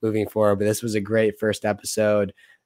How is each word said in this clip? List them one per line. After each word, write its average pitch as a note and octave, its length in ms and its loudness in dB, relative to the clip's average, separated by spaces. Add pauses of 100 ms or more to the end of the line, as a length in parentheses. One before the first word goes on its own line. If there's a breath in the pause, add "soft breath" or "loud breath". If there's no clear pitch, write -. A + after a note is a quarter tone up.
moving G#2+ 260 -2
forward, G#2 300 2
but G#2 80 0
this G#2 160 0
was A2+ 140 -4
a G#2+ 60 -2
great G#2+ 380 0
first G#2+ 260 -2
episode. G#2 680 0 (320 soft breath)